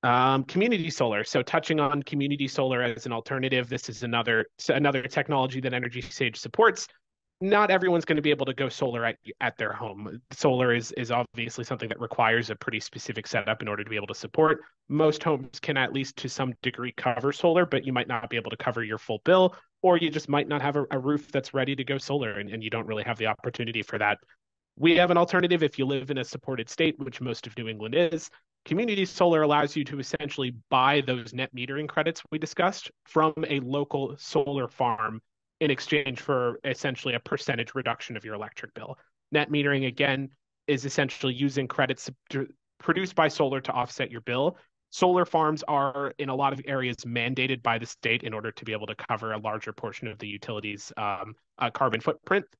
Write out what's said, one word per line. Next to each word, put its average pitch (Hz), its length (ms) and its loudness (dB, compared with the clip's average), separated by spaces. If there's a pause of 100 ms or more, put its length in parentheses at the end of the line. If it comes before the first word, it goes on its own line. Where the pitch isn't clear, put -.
Um, 127 400 4
community 185 480 0
solar. 110 320 0
So - 180 0
touching 160 380 0
on 143 240 2
community 143 440 -2
solar 131 360 0
as 117 240 -2
an 120 60 -4
alternative, 127 540 -2
this 123 220 -6
is 113 140 -10
another, 117 420 2 (140)
s-, - 100 -12
another 139 320 4
technology 131 600 0
that 127 120 -2
Energy 123 280 -4
Sage 120 360 -4
supports. - 500 2 (540)
Not 208 280 4
everyone's 180 360 4
gonna 151 160 2
be 147 80 2
able 135 160 2
to 131 80 -4
go 131 160 -2
solar 120 340 -2
at, 113 140 0 (240)
at 120 160 -2
their 104 160 -2
home. 107 480 -10 (100)
Solar 127 420 4
is, 117 200 -2
is 120 180 -4
obviously 120 540 -4
something 113 240 -6
that 110 100 -6
requires 113 500 2
a 107 60 -4
pretty - 240 -4
specific - 480 -10
setup 110 340 -2
in 104 60 -6
order 104 160 -4
to 104 60 -12
be 110 80 -4
able 101 100 -6
to - 80 -8
support. 156 460 2 (260)
Most 151 340 2
homes 135 380 -2
can 147 160 -2
at 131 160 0
least 135 260 -4
to 131 120 -8
some 127 320 -2
degree 123 340 -6
cover 131 380 0
solar, 175 320 4
but 135 200 0
you 135 60 -2
might 143 160 0
not 117 220 -4
be 117 80 -2
able 113 140 -4
to 113 60 -8
cover 117 280 -2
your 107 120 -4
full 107 280 -6
bill, 180 280 8 (280)
or 180 160 6
you 165 120 2
just 151 200 -6
might 147 180 2
not 233 140 0
have 143 160 0
a, 143 140 0
a 139 60 -2
roof 143 320 0
that's 135 240 -4
ready 135 220 0
to 131 80 -4
go 139 140 -2
solar 127 420 -2
and, 101 120 -6
and 110 120 -8
you 110 60 -4
don't 113 180 -4
really 107 160 -4
have 117 140 -4
the 110 100 0
opportunity 113 540 -4
for 107 160 -6
that. 104 200 2 (600)
We 165 180 6
have 175 160 6
an 175 60 6
alternative 175 440 4
if 147 160 0
you 135 80 2
live 135 260 -2
in 135 80 -2
a 127 40 -4
supported 127 460 -8
state, 160 300 0
which 135 200 -10
most - 280 -6
of 113 100 -12
New 113 100 -8
England 110 280 -6
is. 165 340 2 (340)
Community 208 400 0
solar 175 380 4
allows 147 340 4
you 151 80 0
to 139 160 -8
essentially 135 560 -4 (140)
buy 135 360 4
those 123 280 -4
net 131 200 -6
metering 139 360 -6
credits 160 420 0
we 156 80 0
discussed 175 500 2 (140)
from 156 300 4 (160)
a 143 100 2
local 139 580 -2
solar 139 520 0
farm 110 520 -2 (400)
in 147 100 4
exchange 139 480 0
for 123 460 0
essentially 131 480 -2
a 120 80 0
percentage 117 540 -4
reduction 120 420 -4
of 104 80 -12
your 107 80 -8
electric 104 400 -12
bill. - 240 -14 (340)
Net 147 180 2
metering, 143 380 2
again, 135 400 0 (400)
is 131 160 2
essentially 135 500 0
using 135 320 0
credits 131 440 0 (200)
to, 135 160 -4 (320)
produced 180 380 0
by 156 140 4
solar 139 320 0
to - 100 -6
offset 123 400 -2
your 117 100 -10
bill. 131 360 0 (320)
Solar 180 340 4
farms 156 460 2
are, 139 480 0
in 143 100 -4
a 131 80 -2
lot 139 160 2
of 135 140 -6
areas, 127 400 -2
mandated 123 580 -2
by 117 140 2
the 117 80 -6
state - 380 -2
in 110 100 -8
order 110 180 -8
to - 140 -14
be 110 80 -4
able 107 140 -6
to 107 80 -8
cover 110 360 -6
a 107 60 -4
larger 107 340 -6
portion 110 380 -10
of 101 80 -12
the 107 100 -12
utility's, 104 680 -10
um, 101 380 -6 (240)
uh, 120 100 0
carbon 117 320 0
footprint. 196 420 0 (160)